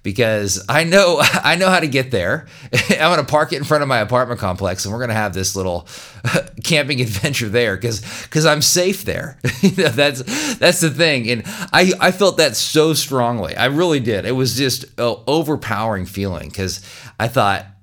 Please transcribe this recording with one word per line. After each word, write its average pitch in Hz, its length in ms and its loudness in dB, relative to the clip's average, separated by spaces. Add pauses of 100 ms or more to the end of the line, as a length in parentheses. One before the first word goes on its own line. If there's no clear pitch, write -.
because 104 640 0
I 147 180 2
know, 175 340 4
<laughs> - 20 2
I 156 340 2
know 185 140 2
how 185 100 4
to 160 80 0
get 131 220 0
there. 113 380 -2 (260)
<laughs> - 0 - (160)
I'm 185 80 4
gonna 160 260 2
park 151 300 0
it 156 40 -4
in 143 60 -6
front 147 200 2
of 139 40 0
my 127 120 2
apartment 120 400 0
complex 92 460 -4
and 98 60 -6
we're 117 100 -6
gonna 120 120 -4
have 107 220 -2
this 92 200 -4
little 90 320 -4 (360)
<laughs> - 400 -4
camping 147 360 0
adventure 120 480 -2
there 107 300 0
'cause, 110 240 -4 (300)
'cause 156 160 2
I'm 151 160 2
safe 180 420 0
there." 90 380 -6
<laughs> - 180 -2
You 185 140 4
know, 165 140 2
that's, 147 680 -2
that's 175 240 2
the 165 100 2
thing. 135 400 0
And 120 160 -2
I, 185 540 2
I 180 120 4
felt 185 260 2
that 143 180 2
so 156 400 2
strongly. 120 600 -2
I 113 100 0
really 151 340 2
did. 107 260 -2
It 110 60 -2
was 127 260 0
just 131 280 -2 (120)
a 117 180 0 (120)
overpowering 113 800 -2
feeling 92 420 -6
'cause 92 320 -6 (380)
I 113 80 0
thought 107 400 0 (160)